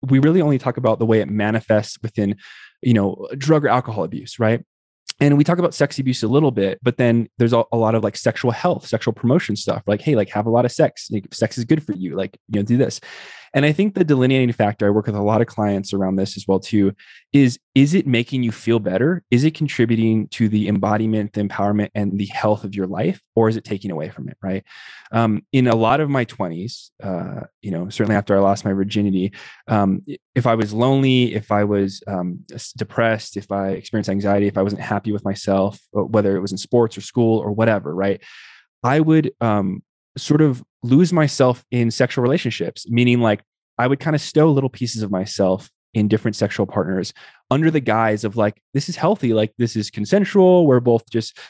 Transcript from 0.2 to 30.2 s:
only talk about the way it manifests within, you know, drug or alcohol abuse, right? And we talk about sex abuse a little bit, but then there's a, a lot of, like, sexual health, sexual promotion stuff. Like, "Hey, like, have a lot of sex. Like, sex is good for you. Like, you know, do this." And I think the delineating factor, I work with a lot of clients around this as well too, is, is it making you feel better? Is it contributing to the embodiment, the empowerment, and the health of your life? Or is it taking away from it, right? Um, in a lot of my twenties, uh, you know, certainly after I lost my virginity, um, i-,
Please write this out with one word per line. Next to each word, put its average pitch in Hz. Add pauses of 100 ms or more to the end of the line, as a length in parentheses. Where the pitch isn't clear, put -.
only 147
talk 123
about 113
the 113
way 110
it -
manifests 107
within, 101 (440)
you 123
know, 101 (100)
drug 147
or -
alcohol 110
abuse, -
right? 113 (580)
And 143
we 143
talk 170
about 180
sex -
abuse 131
a 110
little 139
bit, 98
but 123
then 117 (100)
there's 117
a, 117
a 117
lot 113
of, 113
like, 101
sexual -
health, -
sexual 113
promotion 117
stuff. -
Like, 104
"Hey, 151
like, 104
have 107
a 117
lot 117
of 120
sex. -
Like, 104
sex -
is 120
good 156
for -
you. 92
Like, 95 (100)
you 104
know, -
do 120
this." - (540)
And 139
I 151
think 196
the 190
delineating 131
factor, 104
I 101
work 104
with 107
a 104
lot 110
of 117
clients 101
around 95
this 95
as 95
well 95
too, 101 (400)
is, 131 (160)
is 143
it 196
making 123
you 113
feel 113
better? 110
Is 120
it 156
contributing 113
to -
the 107
embodiment, 107
the 104
empowerment, 101
and 101
the 101
health 107
of 98
your 98
life? 110 (160)
Or 110
is 113
it -
taking 98
away 78
from -
it, -
right? 95 (480)
Um, 113 (100)
in 131
a 117
lot 113
of 147
my 131
twenties, 92 (100)
uh, 92 (220)
you 101
know, 87
certainly 107
after 101
I -
lost 98
my 101
virginity, 98 (340)
um, 98
i-, 143 (180)